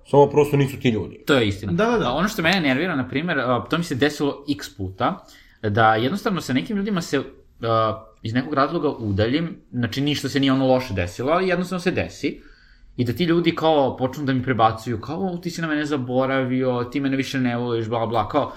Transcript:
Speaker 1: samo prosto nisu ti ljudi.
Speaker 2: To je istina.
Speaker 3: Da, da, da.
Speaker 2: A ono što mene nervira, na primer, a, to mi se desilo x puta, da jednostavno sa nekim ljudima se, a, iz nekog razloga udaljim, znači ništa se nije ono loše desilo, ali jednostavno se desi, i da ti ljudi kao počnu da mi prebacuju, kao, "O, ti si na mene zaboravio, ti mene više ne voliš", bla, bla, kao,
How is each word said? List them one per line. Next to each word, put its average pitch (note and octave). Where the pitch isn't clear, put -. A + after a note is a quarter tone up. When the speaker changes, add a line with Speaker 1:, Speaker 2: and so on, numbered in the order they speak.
Speaker 1:
samo C#3+
prosto D3
nisu C3+
ti B2+
ljudi. G#2
Speaker 2:
To D3
je A#2
istina. G2
Speaker 3:
Da, G3
da, A#3+
da. C#3
Speaker 2:
A B2
ono F3
što G3+
mene F3+
nervira, D3+
na B2+
primer, D#3
a, A#2+
to D#3+
mi E3+
se D#3
desilo C#3
x -
puta, A#2
da A2
jednostavno E3
sa C#3
nekim D#3
ljudima G3
se, C#3
a, A2+
iz A2+
nekog D3
razloga D3+
udaljim, A2+
znači B2
ništa C#3
se C#3
nije C3+
ono C3+
loše B2+
desilo, F#2+
ali F#3
jednostavno F3+
se F3+
desi, A#2
i B2
da A#2+
ti C#3+
ljudi E3+
kao D3+
počnu C3
da C3
mi B2+
prebacuju, A2+
kao, E3+
"O, F3
ti F3
si E3+
na E3
mene D3+
zaboravio, B2+
ti C#3
mene C3+
više C3
ne B2
voliš", A#2
bla, A2+
bla, A2
kao, C3